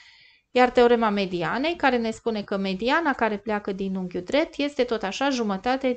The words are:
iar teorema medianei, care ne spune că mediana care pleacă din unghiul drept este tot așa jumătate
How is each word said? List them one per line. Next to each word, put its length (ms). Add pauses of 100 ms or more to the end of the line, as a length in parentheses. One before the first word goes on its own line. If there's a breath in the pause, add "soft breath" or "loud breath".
(500 loud breath)
iar 200
teorema 400
medianei, 640
care 220
ne 120
spune 320
că 140
mediana 560
care 260
pleacă 340
din 220
unghiul 280
drept 360
este 260
tot 180
așa 280
jumătate 680